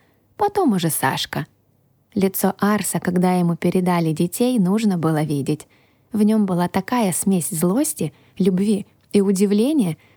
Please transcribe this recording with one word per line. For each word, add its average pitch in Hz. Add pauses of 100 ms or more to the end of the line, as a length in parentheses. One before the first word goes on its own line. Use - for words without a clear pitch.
(380)
Потом 403
уже 175
Сашка. - (680)
Лицо 190
Арса, 202
когда 180
ему 175
передали 175
детей, 240
нужно 196
было 160
видеть. 151 (440)
В 214
нем 214
была 180
такая 196
смесь 190
злости, 175 (240)
любви 196 (260)
и 202
удивления, 202 (180)